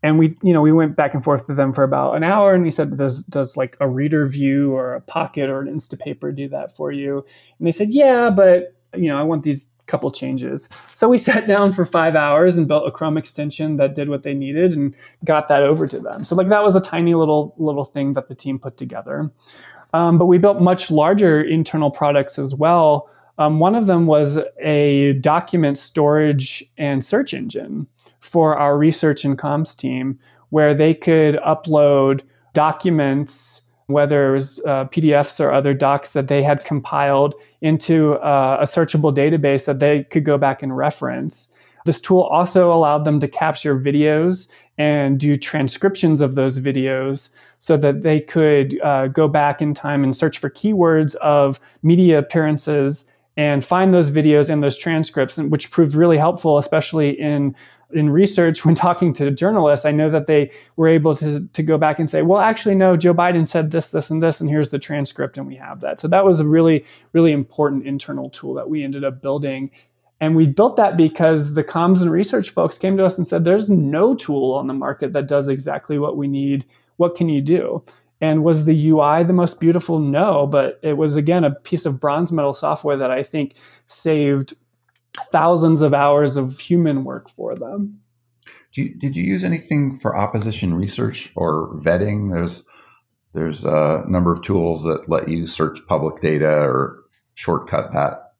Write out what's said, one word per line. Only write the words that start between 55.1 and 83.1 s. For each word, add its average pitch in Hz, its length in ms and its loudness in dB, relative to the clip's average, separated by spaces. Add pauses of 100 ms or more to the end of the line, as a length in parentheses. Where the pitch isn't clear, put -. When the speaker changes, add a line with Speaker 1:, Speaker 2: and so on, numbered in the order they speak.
Speaker 1:
and 151 140 -4
which 151 200 -6
proved 151 220 2
really 165 240 4
helpful, 160 400 2
especially 151 520 0
in, 143 460 -4 (380)
in 151 160 2
research 170 560 2
when 165 100 4
talking 175 380 0
to 143 180 -2
journalists. 160 540 2
I 151 60 2
know 151 180 0
that 151 160 -2
they 147 260 2 (240)
were 160 120 2
able 160 300 4
to, 151 300 -4
to - 160 -6
go 156 140 2
back 151 220 0
and 160 100 -2
say, 156 140 -2
"Well, 190 180 4
actually, 220 340 0
no, 190 220 4
Joe 175 160 4
Biden 170 340 2
said 160 240 -2
this, 165 200 -4
this, 156 180 -4
and 160 120 -2
this, 165 200 0
and 160 80 -4
here's 151 220 -2
the 139 80 -4
transcript," 139 580 -8
and 135 100 -12
we 135 80 -16
have 139 260 -18
that. - 180 -8
So 160 80 -8
that 185 180 2
was 180 140 6
a 151 80 2
really, 160 360 4 (300)
really 165 180 4
important 139 540 -2
internal 139 460 -8
tool 135 240 -10
that 123 140 -10
we 156 140 -6
ended 139 200 -8
up 131 180 -6
building. 139 480 -6 (500)
And 156 160 2
we 160 120 6
built 208 300 2
that 185 200 2
because 160 560 2
the 151 100 0
comms 175 380 2
and 170 100 2
research 196 380 -2
folks 165 300 -2
came 190 180 -2
to 190 80 2
us 185 140 0
and 175 80 -4
said, 165 180 -2
"There's 202 240 2
no 170 460 2
tool 135 400 -2
on 135 100 -4
the 135 80 -6
market 135 400 -6
that 139 140 -4
does 143 200 0
exactly 143 520 -6
what 147 180 -4
we 143 100 -4
need. 139 380 -4 (320)
What 175 180 0
can 170 140 0
you 143 120 0
do?" 156 420 -2 (360)
And 156 240 0
was 156 220 2
the 160 80 4
U 156 260 2
I 151 220 4
the 175 100 0
most 175 280 0
beautiful? 165 400 0
No, 147 480 0
but 143 340 -2
it 151 160 -2
was, 151 180 0
again, 165 280 2
a 143 80 2
piece - 340 -6
of 135 140 -4
bronze 156 320 -2
medal 143 240 -2
software 151 420 -4
that 127 140 -2